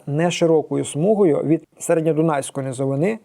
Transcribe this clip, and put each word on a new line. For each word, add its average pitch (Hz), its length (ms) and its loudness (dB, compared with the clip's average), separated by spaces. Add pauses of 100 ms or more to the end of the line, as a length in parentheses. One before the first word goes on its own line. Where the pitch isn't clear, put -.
неширокою 156 760 0
смугою 175 580 2
від 156 260 0 (100)
середньодунайської 156 880 0
низовини 135 580 -2